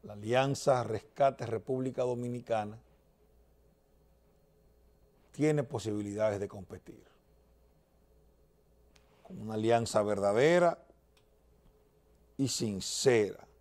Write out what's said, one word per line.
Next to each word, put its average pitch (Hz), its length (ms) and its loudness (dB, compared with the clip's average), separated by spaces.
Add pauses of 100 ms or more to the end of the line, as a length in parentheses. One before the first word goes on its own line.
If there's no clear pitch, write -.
la 104 100 -14
Alianza 127 680 0
Rescate 120 640 -2
República 127 560 -4
Dominicana 120 760 -4 (2500)
tiene 147 320 0
posibilidades 104 760 -4
de 101 80 -4
competir. - 560 -16 (2250)
Con 180 180 -14
una 110 140 -6
alianza 113 480 2
verdadera 120 720 4 (1600)
y 135 120 0
sincera 107 1000 0 (140)